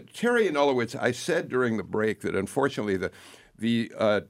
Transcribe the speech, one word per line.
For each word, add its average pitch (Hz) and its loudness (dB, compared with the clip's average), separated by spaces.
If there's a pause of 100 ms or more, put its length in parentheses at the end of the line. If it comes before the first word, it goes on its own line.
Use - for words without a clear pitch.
(120)
Terry 233 2
Anulowicz, 139 2
I 120 2
said 170 -2
during 123 0
the 98 -4
break 107 -2
that 90 -4
unfortunately 107 0
the, 90 -4 (460)
the, 117 0
uh, 104 2